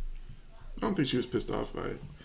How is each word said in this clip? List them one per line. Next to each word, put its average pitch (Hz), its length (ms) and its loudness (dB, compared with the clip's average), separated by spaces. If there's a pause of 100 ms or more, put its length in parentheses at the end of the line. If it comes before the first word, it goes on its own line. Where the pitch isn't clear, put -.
(760)
I - 40 -6
don't 190 140 4
think 143 140 6
she 123 80 4
was 123 80 4
pissed - 260 2
off 110 220 0
by - 140 -2
it. - 140 -4 (240)